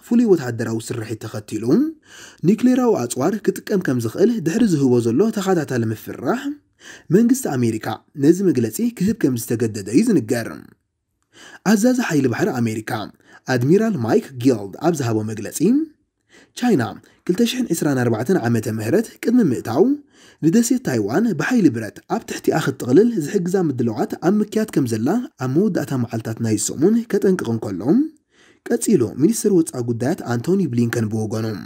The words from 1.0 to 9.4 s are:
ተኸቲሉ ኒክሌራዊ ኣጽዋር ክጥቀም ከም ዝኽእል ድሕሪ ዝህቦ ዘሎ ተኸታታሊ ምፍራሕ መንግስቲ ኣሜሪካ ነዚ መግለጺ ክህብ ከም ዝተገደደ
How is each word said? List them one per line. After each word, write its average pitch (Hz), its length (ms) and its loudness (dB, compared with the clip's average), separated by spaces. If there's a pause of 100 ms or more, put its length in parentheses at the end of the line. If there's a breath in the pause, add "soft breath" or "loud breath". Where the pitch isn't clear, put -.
ተኸቲሉ 107 440 -8 (800 loud breath)
ኒክሌራዊ 240 540 2
ኣጽዋር 127 420 -2
ክጥቀም 190 440 -2
ከም 127 180 0
ዝኽእል 147 400 2
ድሕሪ 165 260 2
ዝህቦ 139 340 4
ዘሎ 117 200 2 (100)
ተኸታታሊ 170 540 0
ምፍራሕ 120 580 -6 (680 loud breath)
መንግስቲ 233 380 4
ኣሜሪካ 117 380 -2 (300)
ነዚ 156 280 4
መግለጺ 131 340 0 (120)
ክህብ 220 280 -2
ከም 135 180 0
ዝተገደደ 110 540 -4